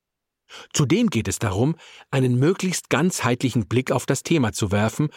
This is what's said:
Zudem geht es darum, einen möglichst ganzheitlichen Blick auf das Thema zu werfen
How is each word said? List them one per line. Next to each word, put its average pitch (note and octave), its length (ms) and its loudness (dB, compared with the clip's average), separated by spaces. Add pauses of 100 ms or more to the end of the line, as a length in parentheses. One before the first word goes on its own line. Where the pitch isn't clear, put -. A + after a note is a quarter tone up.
(720)
Zudem F#3 360 2
geht G#2+ 200 -2
es F#2+ 100 -4
darum, A#2 380 0 (340)
einen B2+ 280 2
möglichst F3+ 520 0
ganzheitlichen B2 800 0
Blick B2+ 220 -2
auf C3+ 140 -2
das - 180 -2
Thema B2+ 300 2
zu G2 180 -2
werfen A2 460 0